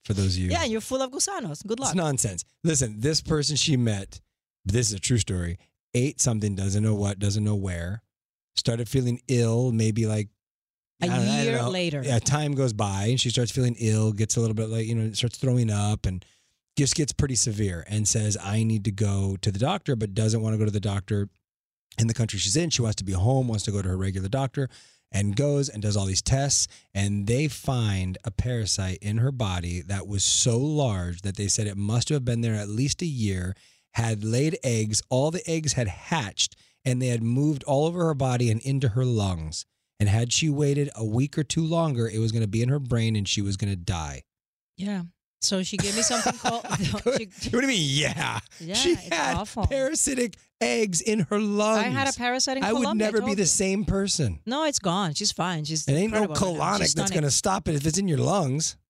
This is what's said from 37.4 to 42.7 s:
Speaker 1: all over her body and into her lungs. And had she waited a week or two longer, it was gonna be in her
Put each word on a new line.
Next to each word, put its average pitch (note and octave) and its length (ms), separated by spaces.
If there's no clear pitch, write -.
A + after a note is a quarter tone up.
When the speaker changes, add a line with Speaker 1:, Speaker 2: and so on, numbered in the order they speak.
Speaker 1:
all D3 240
over F3 180
her D#3+ 80
body B2 380
and A2+ 100
into C3+ 280
her B2 140
lungs. F#2+ 600
And G#2 80
had A2+ 240
she - 180
waited C#3+ 460
a - 80
week A#2 340
or D#3 60
two E3 220
longer, D#3 420
it A2 120
was A2 120
gonna A2+ 160
be A2 140
in A#2+ 80
her D3 100